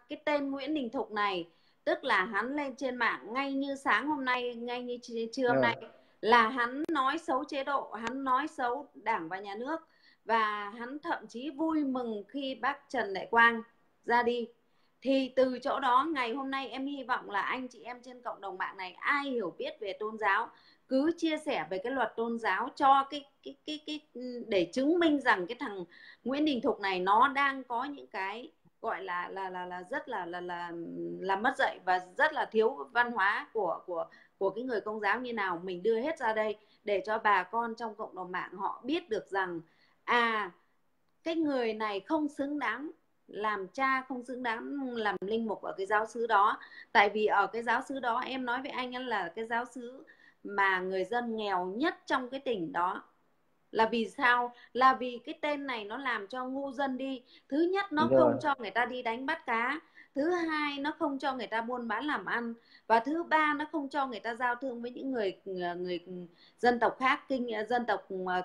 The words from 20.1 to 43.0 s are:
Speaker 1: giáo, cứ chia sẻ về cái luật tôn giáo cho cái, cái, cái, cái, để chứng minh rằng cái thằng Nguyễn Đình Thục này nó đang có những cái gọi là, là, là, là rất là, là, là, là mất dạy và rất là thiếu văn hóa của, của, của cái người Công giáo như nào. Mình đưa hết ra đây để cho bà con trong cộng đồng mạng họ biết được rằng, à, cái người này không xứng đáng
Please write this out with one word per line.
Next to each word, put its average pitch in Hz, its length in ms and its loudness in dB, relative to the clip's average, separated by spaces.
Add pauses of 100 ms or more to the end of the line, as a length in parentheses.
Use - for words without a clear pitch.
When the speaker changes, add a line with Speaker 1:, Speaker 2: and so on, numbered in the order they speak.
Speaker 1:
giáo, 214 320 2 (380)
cứ 277 300 2
chia 320 200 0
sẻ 240 320 -2
về 185 80 -4
cái 226 140 -4
luật 254 240 -2
tôn 233 240 -2
giáo 220 360 0
cho 269 340 6
cái, 285 160 -8 (180)
cái, 277 120 -14 (100)
cái, 302 220 -8
cái, 302 140 -8 (460)
để 185 260 2
chứng 302 260 4
minh 302 220 6
rằng 202 260 2
cái 240 120 -6
thằng 202 260 -6 (380)
Nguyễn 277 220 0
Đình 269 160 2
Thục 214 180 0
này 190 200 0
nó 208 280 6
đang 269 360 0
có 240 200 -4
những 277 240 -10
cái 214 440 -8 (300)
gọi 190 220 -4
là, 180 260 -4
là, 190 200 -6
là, 180 160 -6
là 180 240 -8
rất 294 200 -6
là, 180 160 -4
là, 175 160 -6
là, 175 300 -6 (480)
là 190 160 0
mất 247 220 0
dạy 226 280 0
và 185 140 4 (180)
rất 302 160 4
là 226 120 0
thiếu 240 460 2
văn 233 200 2
hóa 226 420 2
của, 185 320 0
của, 165 200 -4 (320)
của 190 120 2
cái 226 140 -6
người 247 180 -2
Công 214 180 -6
giáo 208 200 2
như 247 140 -6
nào. 185 300 -2
Mình 180 200 -6
đưa 226 160 4
hết 311 200 -2
ra 220 140 0
đây 214 240 0 (260)
để 202 220 0
cho 214 120 0
bà 202 260 4
con 226 320 -2
trong 220 200 -8
cộng 208 200 -10
đồng 180 160 -10
mạng 165 220 -6
họ 190 300 -6
biết 320 260 -2
được 214 180 -4
rằng, 180 340 -2 (420)
à, 226 480 2 (720)
cái 330 120 0
người 269 380 2
này 214 260 -2
không 302 280 0
xứng 285 320 -4
đáng 254 320 -4 (360)